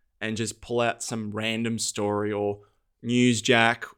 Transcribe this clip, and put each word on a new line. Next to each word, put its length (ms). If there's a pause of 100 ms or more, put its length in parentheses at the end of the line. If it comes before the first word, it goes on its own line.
(200)
and 160
just 240
pull 200
out 220
some 300
random 460
story 520
or 300 (420)
news 400
jack, 420 (140)